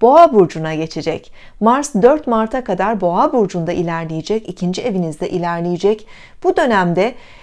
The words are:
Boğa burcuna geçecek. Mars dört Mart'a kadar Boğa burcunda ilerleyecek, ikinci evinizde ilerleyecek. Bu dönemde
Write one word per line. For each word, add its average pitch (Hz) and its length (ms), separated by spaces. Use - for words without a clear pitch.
Boğa 302 320
burcuna 160 400
geçecek. 160 580
Mars 262 420
dört 294 260
Mart'a 226 360
kadar 196 380
Boğa 190 320
burcunda 180 380
ilerleyecek, 165 760
ikinci 180 320
evinizde 185 480
ilerleyecek. 175 760
Bu 349 140
dönemde 196 580